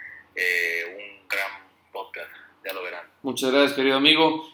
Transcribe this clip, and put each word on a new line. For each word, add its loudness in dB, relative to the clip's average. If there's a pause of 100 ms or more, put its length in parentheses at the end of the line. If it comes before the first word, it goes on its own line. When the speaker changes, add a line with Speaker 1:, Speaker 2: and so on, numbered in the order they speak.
(360)
Speaker 1:
eh, -2
un -20
gran -4 (420)
podcast, -12 (340)
ya -8
lo -8
verán. -10 (220)
Speaker 2:
Muchas -2
gracias, 6
querido 2
amigo. 4